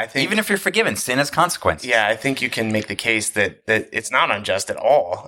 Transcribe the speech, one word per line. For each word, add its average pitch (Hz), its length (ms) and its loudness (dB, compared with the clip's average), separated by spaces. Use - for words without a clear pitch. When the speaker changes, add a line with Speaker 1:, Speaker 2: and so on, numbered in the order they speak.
Speaker 1:
I 113 60 -4
think 139 180 -2
Speaker 2:
Even 208 140 0
if 214 100 0
you're 196 80 2
forgiven, 185 380 0
sin 127 240 -2
has 139 100 0
consequences. 127 580 0
Speaker 1:
Yeah, 110 200 4
I 110 80 2
think 135 260 -2
you 123 80 -2
can 113 220 -2
make 107 160 -2
the 101 80 -6
case 110 340 -2
that, - 380 -2
that 110 260 2
it's 117 160 -4
not 135 220 2
unjust 101 400 -2
at 90 60 -6
all. 117 500 2